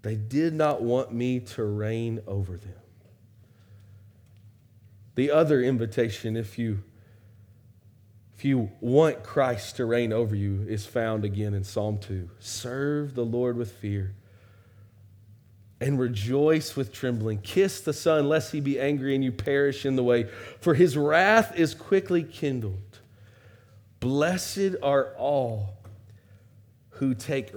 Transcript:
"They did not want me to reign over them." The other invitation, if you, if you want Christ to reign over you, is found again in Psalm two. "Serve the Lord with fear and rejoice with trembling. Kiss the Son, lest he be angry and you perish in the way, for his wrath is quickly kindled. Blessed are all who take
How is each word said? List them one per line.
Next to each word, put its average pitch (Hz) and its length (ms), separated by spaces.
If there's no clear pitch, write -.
"They 110 140
did 135 380
not 151 300
want 123 280
me 123 280
to 120 240
reign 110 640
over 95 300
them." 92 160
The 139 160
other 151 300
invitation, 113 760
if 107 200
you, 110 260
if - 80
you 123 340
want 139 420
Christ 123 540
to 127 100
reign 113 280
over 113 200
you, 101 360
is 104 160
found 110 400
again 104 280
in 95 120
Psalm 107 320
two. 92 320
"Serve 139 760
the 120 100
Lord 120 320
with 117 160
fear 101 400
and 135 180
rejoice 131 760
with 127 160
trembling. 110 460
Kiss 190 420
the 156 100
Son, 147 380
lest 156 240
he 151 80
be 139 180
angry 139 340
and 135 100
you 127 100
perish 139 520
in 135 120
the 127 60
way, 120 200
for 170 120
his 147 220
wrath 185 600
is 160 160
quickly 185 500
kindled. 110 760
Blessed 175 840
are 139 340
all 120 580
who 135 220
take 135 420